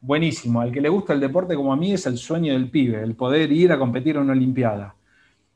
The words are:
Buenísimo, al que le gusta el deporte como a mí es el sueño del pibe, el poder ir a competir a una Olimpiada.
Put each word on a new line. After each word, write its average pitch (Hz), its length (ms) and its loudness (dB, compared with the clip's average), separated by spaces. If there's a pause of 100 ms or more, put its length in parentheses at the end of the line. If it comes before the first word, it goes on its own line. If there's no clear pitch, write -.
Buenísimo, 131 600 0
al 123 120 -2
que 139 80 -4
le 147 80 2
gusta 190 240 0
el 139 80 0
deporte 165 360 0
como 139 160 0
a 135 40 2
mí 185 160 0
es 185 140 -2
el 123 100 -2
sueño 160 360 -2
del 127 180 0
pibe, 120 320 0
el 113 120 -4
poder 143 360 0
ir 170 220 4
a 143 60 2
competir 131 380 0
a 143 40 -2
una 139 120 0
Olimpiada. 123 640 0 (600)